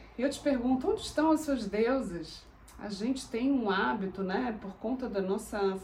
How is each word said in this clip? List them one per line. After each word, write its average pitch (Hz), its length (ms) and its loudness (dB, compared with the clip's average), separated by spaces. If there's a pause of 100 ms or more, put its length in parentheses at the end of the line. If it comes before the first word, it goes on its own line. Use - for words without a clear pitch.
(180)
eu 254 120 2
te 285 100 -4
pergunto, 262 500 2
onde 440 120 0
estão 311 300 2
as 311 100 4
suas 247 260 -2
deusas? 202 760 0 (340)
A 208 100 -8
gente 226 400 -2
tem 247 220 0
um 233 180 2
hábito, 196 540 0
né, 214 380 -2
por 190 140 -10
conta 247 340 -4
da 196 120 0
nossa, 196 640 0